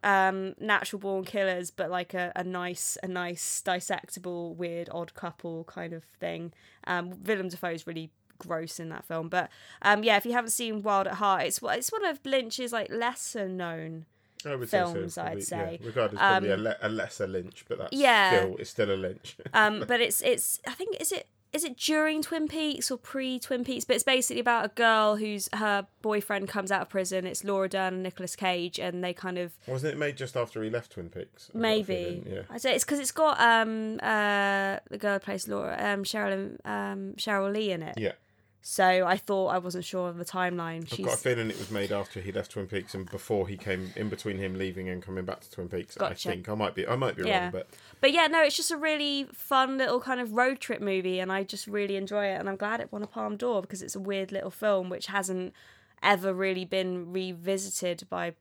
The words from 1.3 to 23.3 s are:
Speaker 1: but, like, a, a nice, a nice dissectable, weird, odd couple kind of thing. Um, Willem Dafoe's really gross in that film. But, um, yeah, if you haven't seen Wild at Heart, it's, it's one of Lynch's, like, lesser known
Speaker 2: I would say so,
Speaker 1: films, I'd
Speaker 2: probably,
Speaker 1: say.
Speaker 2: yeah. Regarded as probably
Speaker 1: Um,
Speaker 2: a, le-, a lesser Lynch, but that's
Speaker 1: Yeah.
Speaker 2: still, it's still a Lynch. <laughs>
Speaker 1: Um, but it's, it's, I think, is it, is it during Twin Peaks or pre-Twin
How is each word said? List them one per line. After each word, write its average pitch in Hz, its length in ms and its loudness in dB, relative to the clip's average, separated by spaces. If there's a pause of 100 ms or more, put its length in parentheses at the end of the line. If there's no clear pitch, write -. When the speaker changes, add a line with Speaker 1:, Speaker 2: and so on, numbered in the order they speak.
Speaker 1:
but, 175 220 -4
like, 180 240 -4
a, 180 200 -2
a 185 80 -2
nice, 180 600 -4
a 190 40 -4
nice 175 560 -4
dissectable, 180 920 -4
weird, 170 360 -4
odd 170 220 -6
couple 165 520 -8
kind 170 280 -10
of 165 100 -12 (160)
thing. 170 340 -6 (340)
Um, 180 360 -4
Willem 190 260 0
Dafoe's 170 360 -6
really 165 240 -8 (300)
gross 165 400 -6
in 165 100 -8
that - 160 -12
film. 165 240 -4
But, 180 220 0 (320)
um, 208 200 8
yeah, 214 140 8
if 202 80 4
you 240 60 -2
haven't 240 200 2
seen 220 300 -2
Wild 202 240 4
at 190 100 -2
Heart, 196 280 4
it's, - 180 0
it's 240 300 0
one 427 140 -2
of 311 200 0
Lynch's, 247 480 0
like, 226 160 -2
lesser 233 580 -2
known 165 580 -6 (400)
Speaker 2:
I 143 100 -2
would 120 140 -4
say 202 80 4
so, 175 160 4
Speaker 1:
films, 170 240 -4
I'd 170 80 -4
Speaker 2:
probably, 165 160 -4
Speaker 1:
say. 165 400 -4
Speaker 2:
yeah. - 60 -12
Regarded 110 260 2
as - 60 -6
probably 190 340 6
Speaker 1:
Um, 98 60 2
Speaker 2:
a, 107 40 -2
le-, 113 200 0
a 107 60 2
lesser 107 380 -2
Lynch, 95 400 -6
but - 120 -4
that's - 120 -6
Speaker 1:
Yeah. 226 460 6
Speaker 2:
still, 95 200 2
it's - 120 -8
still 101 220 2
a 95 40 4
Lynch. 95 400 -6 (100)
<laughs> - 80 -10
Speaker 1:
Um, 214 340 6
but 240 120 4
it's, - 220 2
it's, - 460 2
I 247 60 -6
think, 381 280 -4
is - 100 0
it, - 160 -6 (260)
is 302 100 -2
it 294 120 -6
during 311 460 2
Twin 311 260 -2
Peaks 302 440 -2
or 254 60 -2
pre-Twin 254 680 -4